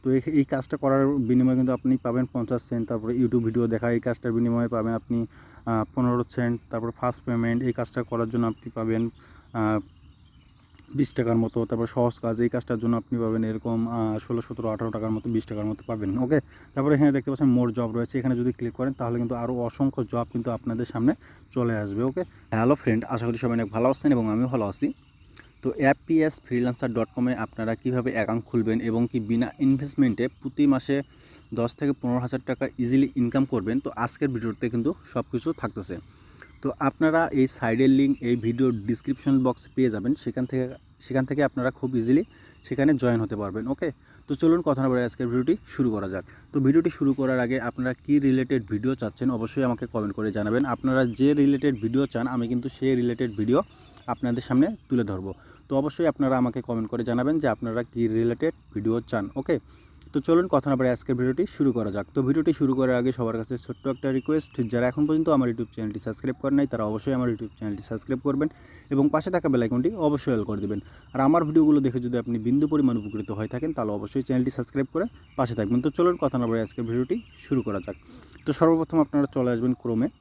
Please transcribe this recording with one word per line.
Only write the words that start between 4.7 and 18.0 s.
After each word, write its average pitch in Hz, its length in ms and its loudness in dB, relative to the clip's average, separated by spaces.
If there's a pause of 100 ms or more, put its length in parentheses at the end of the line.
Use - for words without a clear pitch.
পাবেন 113 240 0
আপনি, 117 260 -2
আহ, - 580 -4 (100)
পনেরো 123 300 0 (120)
সেন্ট, 120 200 0 (140)
তারপর 117 300 -4
ফার্স্ট 123 260 -2
পেমেন্ট, 117 420 0
এই 120 120 -2
কাজটা 123 200 -4 (100)
করার 117 240 -2
জন্য 117 180 0
আপনি - 160 -12 (100)
পাবেন, 113 320 0
আহ, - 680 -4 (1160)
বিশ 139 200 0
টাকার 117 260 2
মতো, 113 260 -2
তারপর 117 260 -2
সহজ 120 280 2
কাজ, 117 120 -2 (100)
এই 117 100 2
কাজটার 120 280 -4
জন্য 117 180 2
আপনি - 220 -6
পাবেন 113 200 0
এরকম, 110 440 -2
আহ, 110 380 -2
ষোলো, 117 160 -4
সতেরো, 113 320 -8
আঠারো 110 180 -4
টাকার 110 240 -4
মতো, 110 200 -6
বিশ 110 100 -2
টাকার 107 200 -6
মতো 110 220 -6
পাবেন, 104 240 -4 (120)
ওকে? 139 160 2 (340)
তারপরে 139 220 2
এখানে 143 160 6
দেখতে 139 200 -2
পাচ্ছেন 135 260 2
more 120 200 2
job 117 200 -2
রয়েছে, 117 220 -4